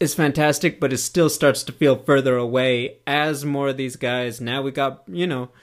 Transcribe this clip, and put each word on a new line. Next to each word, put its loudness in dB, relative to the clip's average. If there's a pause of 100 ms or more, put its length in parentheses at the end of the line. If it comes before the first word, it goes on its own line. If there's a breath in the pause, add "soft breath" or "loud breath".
is 0
fantastic, 0
but 0
it 0
still 2
starts 2
to -12
feel 4
further 2
away 0
as 0
more -2
of -2
these -6
guys. -4
Now -4
we -4
got, -2
you -4
know, -4 (120 soft breath)